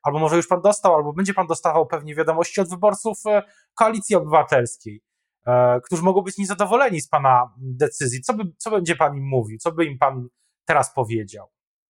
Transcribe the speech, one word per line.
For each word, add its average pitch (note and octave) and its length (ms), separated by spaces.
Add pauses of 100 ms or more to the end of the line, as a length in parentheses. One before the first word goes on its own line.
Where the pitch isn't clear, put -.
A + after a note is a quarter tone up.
albo D3 160
może D#3+ 160
już E3+ 120
pan F3+ 140
dostał, G3 340
albo D3 180
będzie F#3+ 200
pan F#3 140
dostawał D#3+ 380
pewnie D3+ 300
wiadomości D#3+ 460
od E3+ 80
wyborców, G3+ 480 (100)
e, G#3 160 (300)
Koalicji A3 420
Obywatelskiej, D3 880 (460)
e, B2 360
którzy E3 200
mogą F#3+ 180
być F#3+ 160
niezadowoleni G3+ 640
z - 80
pana C3 480
decyzji. C3 640
Co A#3+ 120
by, G#3+ 100 (140)
co A3+ 140
będzie E3+ 240
pan C#3+ 220
im C#3 100
mówił? A2+ 300
Co E3 140
by D#3+ 140
im C#3 120
pan C3 300 (380)
teraz D3+ 280
powiedział? G#2+ 540 (420)